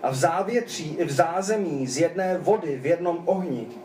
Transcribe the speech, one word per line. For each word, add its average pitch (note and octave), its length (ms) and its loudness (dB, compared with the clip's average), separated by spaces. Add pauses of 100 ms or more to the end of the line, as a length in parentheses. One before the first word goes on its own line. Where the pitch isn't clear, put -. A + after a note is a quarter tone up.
A B2+ 60 2
v C3+ 60 -2
závětří E3+ 840 0
i E3+ 60 2
v C#3 60 -4
zázemí E3+ 760 0
z C3 100 -4
jedné F3+ 400 2
vody D#3+ 440 2
v C3 40 -6
jednom E3+ 400 0
ohni. E3 420 -2 (180)